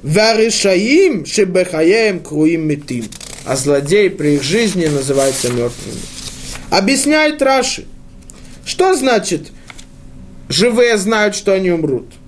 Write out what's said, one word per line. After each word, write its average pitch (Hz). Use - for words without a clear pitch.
"варишаим 214
шебехаеем 185
круим 156
митим". 127
А 131
злодеи 143
при 147
их 135
жизни 180
называются 135
мертвыми. 120
Объясняет 302
Раши, 269
что 370
значит 233
"живые 233
знают, 208
что 196
они 190
умрут"? 151